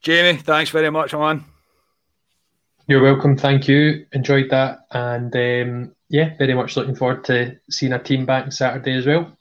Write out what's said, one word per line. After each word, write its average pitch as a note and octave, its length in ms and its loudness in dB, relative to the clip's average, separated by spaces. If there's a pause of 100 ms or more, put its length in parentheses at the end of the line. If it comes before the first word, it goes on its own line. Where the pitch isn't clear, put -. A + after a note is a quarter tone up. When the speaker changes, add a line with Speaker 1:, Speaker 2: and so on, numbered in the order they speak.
Speaker 1:
Jamie, E3+ 380 2
thanks D#3 320 0
very D#3 200 0
much, D3+ 240 -4
man. D3+ 300 -2 (1400)
Speaker 2:
You're C3+ 140 6
welcome. C3+ 340 4
Thank C#3 320 2
you. D3+ 440 4
Enjoyed C3+ 380 0
that. C3 300 0 (100)
And, A#2+ 460 -6
um, B2 580 -4 (140)
yeah, D#3+ 300 0
very C3 160 2
much B2 220 -2
looking C3 200 -4
forward C3 300 -2
to B2 300 -2 (140)
seeing B2+ 220 -4
our B2 80 -4
team C3 260 -2
back C3 260 -2
Saturday C3 440 -4
as B2+ 100 -2
well. E3 240 0 (100)